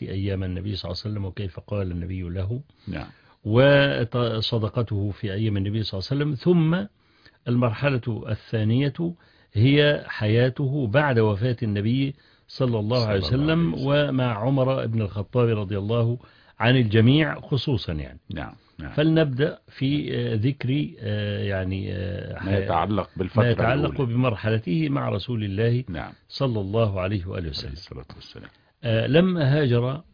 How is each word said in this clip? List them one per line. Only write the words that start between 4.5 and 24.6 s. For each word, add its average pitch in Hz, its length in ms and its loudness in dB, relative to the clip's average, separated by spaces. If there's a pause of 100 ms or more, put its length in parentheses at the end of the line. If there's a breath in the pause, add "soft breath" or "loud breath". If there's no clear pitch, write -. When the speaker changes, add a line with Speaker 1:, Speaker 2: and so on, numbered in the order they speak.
Speaker 1:
في 95 220 -8
أيام 104 240 0
النبي 104 260 -2
صلى 98 160 -6
الله 95 120 -8
عليه 147 220 -2
وسلم. - 20 -4
ثم 170 500 2 (640 soft breath)
المرحلة 120 800 0
الثانية 113 640 0 (600 soft breath)
هي 147 540 4
حياته 127 800 0
بعد 131 320 2
وفاة 110 440 2
النبي 117 520 0 (320 soft breath)
صلى 120 320 0
الله 117 260 0
عليه 104 140 2
Speaker 2:
صلى 95 160 0
الله 151 180 2
Speaker 1:
وسلم، 165 60 2
Speaker 2:
عليه 165 140 2
وسلم. 135 140 -4
Speaker 1:
ومع 127 580 0
عمر 131 400 2
بن 113 160 -2
الخطاب 110 560 0
رضي 104 200 -4
الله 117 400 0 (420 loud breath)
عن 120 160 4
الجميع 131 640 6
خصوصا 123 540 -2
يعني. 71 260 -10 (140)
Speaker 2:
نعم، 69 200 -8 (260)
نعم. 78 120 -10
Speaker 1:
فلنبدأ 156 760 2
في، 143 480 -2
آه، 120 200 -2
ذكر، 135 520 0 (120)
آه، 104 440 -4
يعني، 95 500 -4
آه، 95 400 -6
Speaker 2:
ما 87 60 -12
Speaker 1:
حياة 98 200 0
Speaker 2:
يتعلق 95 580 0
بالفترة 95 240 0
Speaker 1:
ما 120 80 4
يتعلق 131 420 0
Speaker 2:
الأولى. 135 220 -2
Speaker 1:
بمرحلته 123 760 0